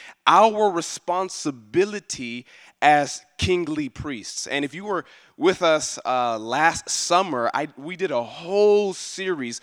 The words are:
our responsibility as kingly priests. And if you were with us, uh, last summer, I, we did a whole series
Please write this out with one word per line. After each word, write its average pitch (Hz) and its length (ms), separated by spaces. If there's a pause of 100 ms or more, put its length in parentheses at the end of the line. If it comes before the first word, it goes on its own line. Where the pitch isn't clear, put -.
(280)
our 208 420
responsibility 160 1800 (340)
as 147 420 (140)
kingly 156 520
priests. - 580
And 143 180
if 135 100
you 185 100
were 190 220 (300)
with 180 240
us, 156 440
uh, 120 340
last 143 500
summer, 165 640
I, 143 140 (100)
we 156 200
did 175 160
a 120 100
whole 196 720
series 156 680